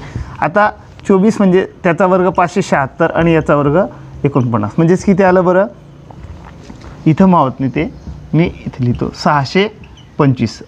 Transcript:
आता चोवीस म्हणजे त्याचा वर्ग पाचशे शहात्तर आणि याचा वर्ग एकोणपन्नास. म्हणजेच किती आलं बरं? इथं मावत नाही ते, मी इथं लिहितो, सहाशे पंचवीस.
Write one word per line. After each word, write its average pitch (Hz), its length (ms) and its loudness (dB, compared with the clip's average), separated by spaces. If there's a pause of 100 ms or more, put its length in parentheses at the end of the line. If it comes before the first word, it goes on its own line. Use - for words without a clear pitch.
(400)
आता 202 300 0 (380)
चोवीस 202 300 2
म्हणजे 190 280 2 (180)
त्याचा 175 220 2
वर्ग 185 240 2
पाचशे 185 320 0
शहात्तर 160 500 -2
आणि 165 220 2
याचा 156 220 2
वर्ग 143 240 2 (460)
एकोणपन्नास. 120 520 0
म्हणजेच 180 260 2
किती 196 200 2
आलं 185 220 4
बरं? 185 220 2 (1400)
इथं 190 240 4
मावत 147 300 2
नाही 135 160 -2
ते, 156 140 -4 (440)
मी 160 120 2
इथं - 380 -8
लिहितो, 120 280 -2 (120)
सहाशे 160 440 0 (500)
पंचवीस. 127 500 0